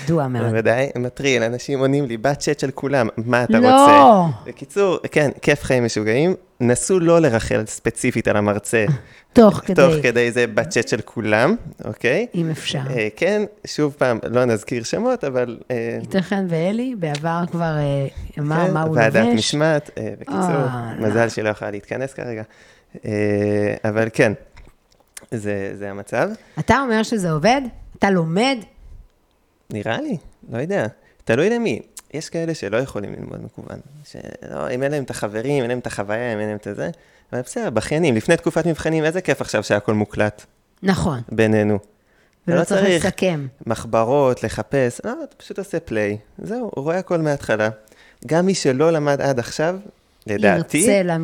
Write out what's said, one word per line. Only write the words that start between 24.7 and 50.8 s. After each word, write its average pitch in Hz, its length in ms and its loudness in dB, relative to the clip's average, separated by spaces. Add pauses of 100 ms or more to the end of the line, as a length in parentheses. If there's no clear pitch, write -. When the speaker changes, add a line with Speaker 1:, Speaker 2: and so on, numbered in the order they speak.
Speaker 2:
זה, 101 480 -6
זה 101 120 -10
המצב. 113 380 -4 (300)
Speaker 1:
אתה 226 220 2
אומר 220 220 0
שזה 185 280 -2
עובד? 202 300 2 (380)
אתה 196 100 2
לומד? 190 480 0 (1120)
Speaker 2:
נראה 110 320 -4
לי, 285 160 -6 (340)
לא 123 60 -6
יודע. 160 280 -2 (400)
תלוי 143 240 2
למי. 226 320 -2 (320)
יש 151 160 -10
כאלה 165 240 -4
שלא 101 240 -4
יכולים 104 360 -6
ללמוד - 300 -12
מקוון. - 360 -16 (320)
שלא, - 580 -10
אם 123 140 -4
אין 139 80 -2
להם 147 120 -4
את 120 60 -12
החברים, 120 540 -4
אין 117 60 -4
להם 123 100 -2
את 120 80 -8
החוויה, 110 460 -4
אם 104 60 -4
אין 107 80 -4
להם 107 100 -6
את - 100 -12
הזה. 127 220 -6 (440)
אבל 120 80 -4
בסדר, 214 280 -6
בחיינים, 139 460 0
לפני 160 220 0
תקופת 165 280 -2
מבחנים, 160 400 -2
איזה 170 160 -2
כיף 147 200 0
עכשיו - 220 -2
שהכל 104 300 0
מוקלט. 107 520 -2 (380)
Speaker 1:
נכון. 170 380 0 (100)
Speaker 2:
בינינו. 107 480 2 (680)
Speaker 1:
ולא 170 120 2
Speaker 2:
לא 165 40 4
Speaker 1:
צריך 196 180 2
Speaker 2:
צריך 185 240 2
Speaker 1:
לסכם. 170 420 -2 (180)
Speaker 2:
מחברות, 120 800 0
לחפש. 120 600 -2
לא, 214 60 -6 (120)
אתה - 120 -18
פשוט - 240 -16
עושה 185 200 -6
פליי. 107 380 -4 (200)
זהו, 226 380 -10
הוא 135 80 -8
רואה 165 140 -2
הכל 180 200 -2
מההתחלה. 127 520 0 (580)
גם 165 180 2
מי 196 100 2
שלא 147 360 2
למד 147 300 0
עד 135 180 0
עכשיו, 156 360 -4 (520)
לדעתי 101 500 2
Speaker 1:
ירצה 196 260 4